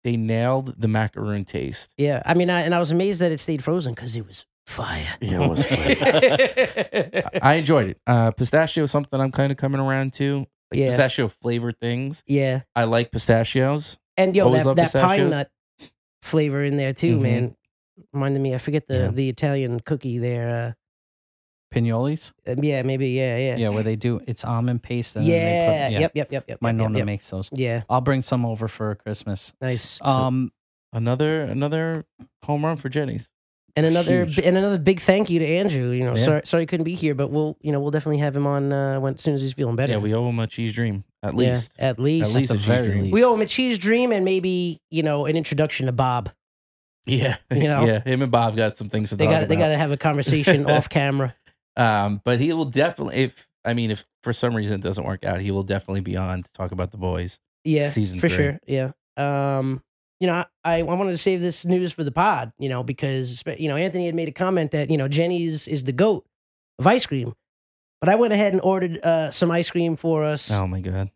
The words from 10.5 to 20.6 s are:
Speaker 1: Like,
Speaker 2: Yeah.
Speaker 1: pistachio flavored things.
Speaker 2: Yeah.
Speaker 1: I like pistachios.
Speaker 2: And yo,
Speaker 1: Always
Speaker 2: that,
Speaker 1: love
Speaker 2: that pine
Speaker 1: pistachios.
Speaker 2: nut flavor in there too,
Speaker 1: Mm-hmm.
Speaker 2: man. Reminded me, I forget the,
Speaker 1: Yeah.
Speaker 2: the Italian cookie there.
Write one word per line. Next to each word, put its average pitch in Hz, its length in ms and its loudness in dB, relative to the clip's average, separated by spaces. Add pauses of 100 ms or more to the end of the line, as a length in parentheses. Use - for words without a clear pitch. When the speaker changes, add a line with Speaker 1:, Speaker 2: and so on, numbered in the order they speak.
Speaker 1:
Like, 131 100 -2
Speaker 2:
Yeah. 135 80 4
Speaker 1:
pistachio 127 400 2
flavored 120 520 -4
things. 127 460 -6
Speaker 2:
Yeah. 135 360 0 (140)
Speaker 1:
I 117 80 4
like 117 260 2
pistachios. 131 880 2 (180)
Speaker 2:
And 185 200 4
yo, 196 100 6
Speaker 1:
Always - 160 6
Speaker 2:
that, - 60 2
Speaker 1:
love 135 80 4
Speaker 2:
that 165 160 4
pine 135 100 4
Speaker 1:
pistachios. 185 320 4
Speaker 2:
nut 143 160 -4 (720)
flavor 143 420 0
in 143 120 0
there 135 160 0
too, 127 220 2
Speaker 1:
Mm-hmm. 110 80 2
Speaker 2:
man. 120 340 0 (560)
Reminded 139 280 0
me, 135 140 0
I 127 40 -2
forget 147 280 -2
the, 135 100 -2
Speaker 1:
Yeah. 98 140 2
Speaker 2:
the 131 180 -2
Italian 127 520 -2
cookie 131 380 -4
there. 120 300 -2 (200)